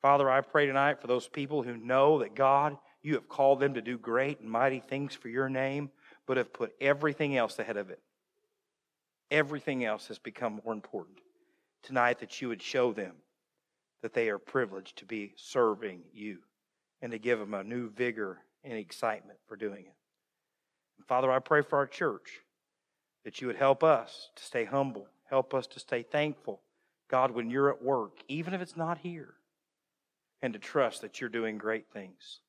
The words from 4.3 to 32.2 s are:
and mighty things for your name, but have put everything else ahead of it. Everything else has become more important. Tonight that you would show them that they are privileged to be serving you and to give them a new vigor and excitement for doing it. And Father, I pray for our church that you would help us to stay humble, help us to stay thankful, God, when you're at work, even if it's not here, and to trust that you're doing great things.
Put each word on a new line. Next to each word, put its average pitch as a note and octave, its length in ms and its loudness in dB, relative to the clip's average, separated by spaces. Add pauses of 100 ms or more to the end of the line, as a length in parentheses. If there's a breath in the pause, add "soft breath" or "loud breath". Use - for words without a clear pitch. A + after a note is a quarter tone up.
and A2 100 -14
mighty B2+ 300 2
things C#3 340 -6
for - 140 -16
your C3 220 -2
name, C3+ 420 -4 (340 soft breath)
but C3 120 0
have B2 160 -2
put A2+ 280 -6
everything C#3+ 560 0
else A2+ 220 0
ahead G#2+ 180 -4
of G2 120 -6
it. F2+ 100 -14 (1300)
Everything C#3+ 560 -2
else G#2+ 220 -4
has A2 120 -14
become G#2+ 440 -8
more A2+ 100 -6
important. - 440 -10 (680)
Tonight A#2+ 360 2
that - 220 -12
you C3 60 -6
would A2 140 -6
show B2 320 0
them F#2+ 220 -8 (840)
that A2+ 120 -8
they A#2 160 2
are G2+ 100 -4
privileged F#2+ 600 -4
to G2+ 60 -20
be G#2 300 -10
serving G#2 680 0 (120)
you G#2 260 -10 (640)
and A#2+ 100 -8
to A2+ 80 -8
give A#2 200 0
them G#2 140 -8
a G2 100 -4
new A#2 260 -6
vigor G#2+ 500 -4 (240)
and C3 100 -12
excitement G#2+ 720 -6
for A2 80 -14
doing G2 300 -8
it. - 100 -20 (1000)
And - 100 -20
Father, C3 240 2
I C3 80 4
pray D3 220 4
for C#3+ 160 0
our C#3 100 2
church - 540 -4 (840)
that - 160 -12
you B2+ 60 -4
would A#2 80 -2
help C3+ 280 4
us C#3 520 2
to - 80 -20
stay A#2 220 -2
humble, A#2+ 420 -2 (220)
help C3 240 0
us C3 140 0
to - 120 -18
stay A#2+ 240 -4
thankful, D3 580 -2 (480)
God, B2+ 220 4
when A#2 180 -4
you're C#3 200 4
at - 120 -2
work, B2 360 -2 (100)
even D#3+ 260 -6
if F3+ 80 -4
it's F3 160 -12
not E3 220 -4
here, D#3+ 360 -12 (1080)
and B2 120 -2
to G#2+ 60 -10
trust B2 420 0
that - 200 -12
you're B2 80 -6
doing A2 280 -4
great A2 340 -4
things. - 580 -18